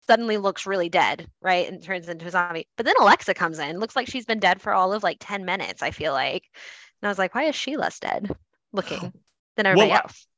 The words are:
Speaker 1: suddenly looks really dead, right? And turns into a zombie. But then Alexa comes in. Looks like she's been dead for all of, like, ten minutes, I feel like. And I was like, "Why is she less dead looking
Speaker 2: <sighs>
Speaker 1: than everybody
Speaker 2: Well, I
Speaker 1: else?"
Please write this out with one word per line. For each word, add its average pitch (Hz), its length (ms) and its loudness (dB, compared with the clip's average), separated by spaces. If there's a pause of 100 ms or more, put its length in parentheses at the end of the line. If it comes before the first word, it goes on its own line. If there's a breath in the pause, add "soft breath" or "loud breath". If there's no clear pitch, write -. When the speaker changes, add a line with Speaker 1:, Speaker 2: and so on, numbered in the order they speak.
Speaker 1:
suddenly 226 320 4
looks 196 280 -2
really 185 220 -2
dead, 147 400 0 (140)
right? 180 280 0
And 185 120 -14
turns 170 260 -8
into 165 180 -12
a 175 40 -10
zombie. 175 460 -2
But 233 100 -4
then 339 140 4
Alexa 208 340 6
comes 160 240 -2
in. 160 220 -6
Looks 220 160 -4
like 254 120 -2
she's 254 180 -8
been 226 140 -2
dead 190 220 2
for - 100 -2
all 190 200 4
of, 208 100 -4
like, 170 180 0
ten 202 240 -8
minutes, 175 380 -6
I 143 80 -2
feel 151 220 -4
like. 131 320 -2 (580 loud breath)
And 208 60 -2
I - 20 0
was 196 80 -4
like, 185 160 -2
"Why 254 100 -2
is 302 120 0
she 285 200 -6
less - 220 -4
dead - 320 -4 (420)
looking - 400 -6 (220)
Speaker 2:
<sighs> - 220 -16
Speaker 1:
than 208 100 2
everybody 196 240 6
Speaker 2:
Well, 131 80 4
I - 40 2
Speaker 1:
else?" - 240 -14 (120)